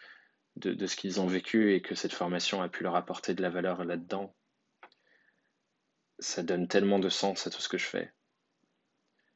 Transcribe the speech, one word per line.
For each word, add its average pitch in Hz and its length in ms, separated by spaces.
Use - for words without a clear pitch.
de, - 180
de 95 120
ce - 80
qu'ils 98 260
ont 92 60
vécu 98 480
et 90 80
que - 140
cette - 160
formation 90 500
a 90 60
pu - 160
leur 87 100
apporter 90 400
de 90 80
la 90 80
valeur 90 340
là-dedans. 87 480
Ça - 240
donne 87 240
tellement 101 320
de 92 80
sens 95 380
à 90 40
tout - 100
ce - 80
que 90 100
je - 80
fais. - 260